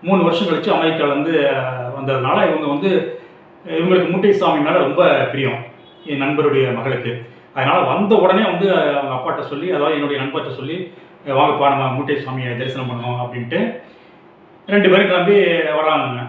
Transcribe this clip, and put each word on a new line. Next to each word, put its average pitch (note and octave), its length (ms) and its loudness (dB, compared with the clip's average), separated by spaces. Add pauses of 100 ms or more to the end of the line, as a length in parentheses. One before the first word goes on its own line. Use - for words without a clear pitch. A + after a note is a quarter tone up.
மூணு F3+ 220 2
வருஷம் E3+ 240 2
கழிச்சு E3 360 0
அமெரிக்காவிலேருந்து, D#3 500 0
அஹ், C3+ 680 0
வந்ததுனால C3+ 360 -2
இவங்க D#3 320 0
வந்து, D#3+ 540 -2 (460)
இவங்களுக்கு E3+ 420 2
மூட்டை G3 240 2
சாமி E3+ 280 2
மேல D#3+ 160 2
ரொம்ப E3 280 2
பிரியம், C3+ 600 0 (400)
என் C#3 180 -4
நண்பருடைய C#3 520 2
மகளுக்கு. A#2+ 540 -6 (240)
அதனால C#3 260 0
வந்த G3+ 360 2
உடனே F#3+ 280 4
வந்து F3 540 0
அவங்க C#3 40 -2
அப்பாட்ட C3+ 400 -6
சொல்லி, C#3+ 300 -6
அதாவது, D3+ 240 0
என்னுடைய C#3+ 260 -4
நண்பர்கிட்ட C#3 280 -6
சொல்லி, E3 440 -10 (320)
"வாங்கப்பா, C#3 440 2
நம்ம C3+ 220 0
மூட்டை C#3 240 -2
சாமியை B2+ 420 -6
தரிசனம் C3 320 -6
பண்ணுவோம்" B2 320 -6
அப்படின்ட்டு B2 640 -4 (840)
ரெண்டு G3+ 220 4
பேரும் F#3+ 180 6
கிளம்பி F3+ 260 2 (160)
வர்றாங்கங்க. D3+ 800 0